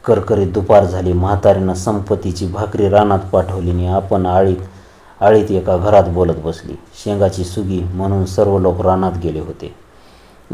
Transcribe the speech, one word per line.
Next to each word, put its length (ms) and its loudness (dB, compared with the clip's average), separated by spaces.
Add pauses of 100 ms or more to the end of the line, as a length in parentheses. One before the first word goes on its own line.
करकरीत 480 0
दुपार 320 4
झाली. 280 -2
म्हातारीनं 600 2
संपतीची 760 -4
भाकरी 420 -2
रानात 300 4
पाठवली 520 -2
आणि 160 -2
आपण 380 -2
आळीत, 300 2 (680)
आळीत 300 4
एका 260 0
घरात 260 4
बोलत 300 0 (100)
बसली. 300 -8 (300)
शेंगाची 400 -2
सुगी 360 -6
म्हणून 460 -2
सर्व 320 0
लोक 240 0
रानात 300 0 (120)
गेले 160 -4
होते. 360 -14 (800)